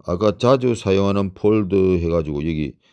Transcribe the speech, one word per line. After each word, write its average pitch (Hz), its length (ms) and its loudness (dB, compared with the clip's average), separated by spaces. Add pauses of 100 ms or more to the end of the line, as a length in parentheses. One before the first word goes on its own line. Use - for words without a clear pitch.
아까 95 320 0
자주 123 360 2
사용하는 98 600 0
폴더 104 420 0
해가지고 82 720 0
여기 76 260 -4 (200)